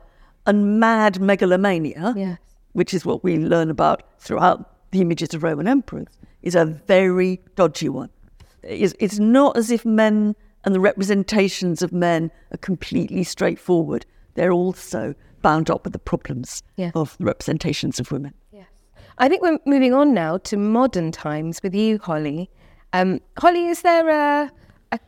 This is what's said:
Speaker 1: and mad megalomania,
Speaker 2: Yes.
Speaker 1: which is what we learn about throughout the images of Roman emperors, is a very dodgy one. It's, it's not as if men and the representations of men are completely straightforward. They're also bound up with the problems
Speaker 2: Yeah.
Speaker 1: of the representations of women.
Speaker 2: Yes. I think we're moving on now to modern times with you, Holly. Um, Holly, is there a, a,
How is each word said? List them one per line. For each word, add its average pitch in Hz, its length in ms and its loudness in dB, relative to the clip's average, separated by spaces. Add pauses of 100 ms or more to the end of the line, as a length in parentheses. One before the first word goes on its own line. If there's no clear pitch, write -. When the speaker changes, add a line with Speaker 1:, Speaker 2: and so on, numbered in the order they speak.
(460)
Speaker 1:
and 208 340 2
mad 214 400 2
megalomania, 190 960 2
Speaker 2:
Yes. 196 220 -6 (340)
Speaker 1:
which 180 200 -2
is 185 140 -4
what - 180 -2
we 170 140 0
learn 165 320 0
about 156 320 0 (160)
throughout - 520 -2 (200)
the 190 100 0
images 170 340 -2
of 156 80 -6
Roman 160 240 -2
emperors, 226 400 -2 (360)
is 175 120 -4
a 170 120 6
very 185 760 2 (160)
dodgy 165 320 0
one. - 220 -8 (520)
It's, - 380 -2
it's 208 180 -2
not 247 380 4
as 226 140 0
if 233 140 -2
men 214 520 2 (280)
and 196 100 2
the 185 60 2
representations 190 1040 0
of 175 100 -2
men 170 380 0 (220)
are - 60 -12
completely 180 640 -4
straightforward. 170 840 -2 (280)
They're 180 180 2
also 180 640 -4 (280)
bound 156 280 2
up - 140 -4
with - 100 -8
the - 40 -10
problems - 640 -8 (140)
Speaker 2:
Yeah. 175 180 -6
Speaker 1:
of 156 240 -4
the 185 60 -8
representations - 760 -4
of - 140 -8
women. 139 220 -8 (180)
Speaker 2:
Yes. 202 140 -20 (520)
I 254 100 4
think 370 140 2
we're 330 240 2
moving 262 280 4
on 277 200 4
now 165 240 0
to - 180 -6
modern 208 540 0
times 160 520 -6
with 190 120 -6
you, 214 240 0
Holly. 156 500 -6 (440)
Um, 185 280 0 (180)
Holly, 339 280 4
is 339 160 -4
there 330 260 4
a, 294 420 0 (420)
a, 233 160 -4